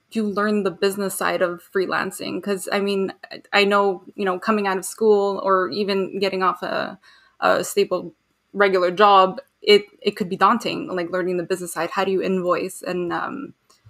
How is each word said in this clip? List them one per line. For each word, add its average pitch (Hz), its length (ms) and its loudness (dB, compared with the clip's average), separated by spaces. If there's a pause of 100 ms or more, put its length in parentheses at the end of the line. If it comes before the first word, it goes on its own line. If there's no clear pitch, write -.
(120)
you 220 120 -2
learn 208 400 0
the 190 60 0
business 196 440 -2
side 175 260 -2
of 175 220 -2 (120)
freelancing? 185 680 -4
'Cause, 196 280 -6
I 202 100 0
mean, 196 320 -2 (180)
I, - 120 -16 (180)
I 202 40 6
know, 202 380 2 (120)
you 202 120 -4
know, 185 120 -2
coming 208 280 0
out 190 100 0
of 180 80 -6
school 202 580 2
or 185 280 2
even 196 480 -2
getting 190 240 -2
off 180 200 0
a, - 360 -6 (420)
a 180 240 2
stable 180 500 -2 (380)
regular 190 380 2
job, 190 500 6 (220)
it, 202 240 6 (160)
it 208 140 -2
could 185 120 -4
be 185 80 -6
daunting, 190 520 0
like, 175 220 -4
learning 180 280 -2
the 175 40 -2
business 180 300 -6
side. 165 180 -4
How 190 140 -2
do 190 80 -2
you 185 100 0
invoice? 180 600 -2
And, 175 300 -4
um, - 420 -8 (360)